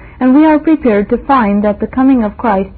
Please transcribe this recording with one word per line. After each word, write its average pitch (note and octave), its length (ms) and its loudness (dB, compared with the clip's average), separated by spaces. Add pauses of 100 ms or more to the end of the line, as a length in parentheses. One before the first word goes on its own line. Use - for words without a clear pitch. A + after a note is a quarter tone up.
(200)
and B3+ 160 2
we D4+ 100 4
are D4+ 140 2
prepared B3 500 0
to A#3 160 -4
find G#3 380 0
that G#3 160 -2
the A3 80 -4
coming C4 360 0
of G#3 140 -6
Christ G3 400 -2